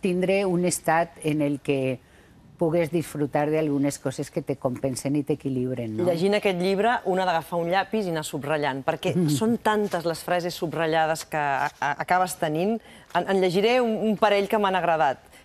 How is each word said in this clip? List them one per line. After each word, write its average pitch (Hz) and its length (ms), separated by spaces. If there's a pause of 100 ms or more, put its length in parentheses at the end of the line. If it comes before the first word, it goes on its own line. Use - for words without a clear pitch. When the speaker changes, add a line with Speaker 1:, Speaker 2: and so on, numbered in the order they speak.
Speaker 1:
tindre 185 440
un 180 200
estat 165 580
en 151 180
el 143 200
que 131 380 (560)
pugues 165 340
disfrutar 147 640
d'algunes 143 480
coses 139 320
que - 100
te 139 140
compensen 135 640
i 139 80
t'equilibren, 127 680
no? 175 100
Speaker 2:
Llegint 185 300
aquest 190 240
llibre, 196 320 (100)
una 185 220
ha - 20
d'agafar 170 320
un 170 100
llapis 190 380
i 170 60
anar 156 100
subratllant, 143 640
perquè 160 280
Speaker 1:
Mm. 175 140
Speaker 2:
són 220 280
tantes 208 500
les 160 160
frases 170 320
subratllades 160 680
que - 120
a, 143 300 (140)
a, 143 180
acabes 180 400
tenint. 175 380 (360)
En, 175 140
en 196 140
llegiré 202 400
un, 226 160
un 208 180
parell 202 320
que 220 100
m'han 196 180
agradat. 160 440 (260)